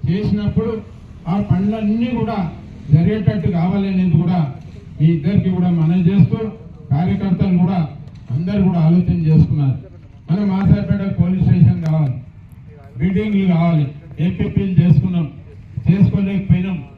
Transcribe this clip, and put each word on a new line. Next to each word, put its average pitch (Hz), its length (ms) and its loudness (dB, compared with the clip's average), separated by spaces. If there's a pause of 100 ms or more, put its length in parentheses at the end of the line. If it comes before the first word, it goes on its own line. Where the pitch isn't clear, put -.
చేసినప్పుడు 208 600 -2 (600)
ఆ 180 40 0 (140)
పనులన్నీ 214 600 0 (100)
కూడా 220 180 -2 (560)
జరిగేటట్టు 196 640 0
కావాలనేది 185 640 0
కూడా 175 180 0 (580)
మీ 151 80 0 (100)
ఇద్దరికి 180 400 -2
కూడా 180 140 0 (100)
మనవి 170 300 0
చేస్తూ, 202 280 4 (540)
కార్యకర్తలు 185 720 0
కూడా 185 180 0 (540)
అందరు 185 340 -2
కూడా 170 200 0
ఆలోచన 175 300 2 (120)
చేసుకున్నారు. 151 480 2 (500)
మనం 196 240 0
మాసాయిపేట 196 520 2 (180)
పోలీస్ 180 260 0
స్టేషన్ 180 400 4
కావాలి, 151 260 0 (840)
బిల్డింగ్లు 196 540 0
కావాలి, 165 320 2 (400)
ఏపీపీలు 185 560 -2
చేసుకున్నాం, 175 440 4 (600)
చేసుకోలేకపోయినాం. 190 920 2 (200)